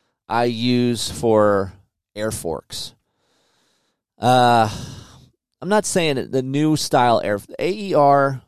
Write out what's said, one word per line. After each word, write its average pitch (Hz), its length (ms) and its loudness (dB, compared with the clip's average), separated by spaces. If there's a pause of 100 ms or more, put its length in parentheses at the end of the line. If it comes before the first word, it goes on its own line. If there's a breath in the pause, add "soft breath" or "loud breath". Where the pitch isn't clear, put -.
(280)
I 117 160 0
use 123 680 -2
for 104 640 2 (420)
air 107 160 -6
forks. - 640 -10 (1200)
Uh, 120 540 4 (880 loud breath)
I'm 165 80 -10
not 208 160 0
saying 160 320 -2
it, 113 160 -8
the 131 100 -2
new 147 340 0
style 123 480 2
air, 104 140 -2
the - 200 -16
A 165 140 -2
E 202 220 -6
R 139 540 4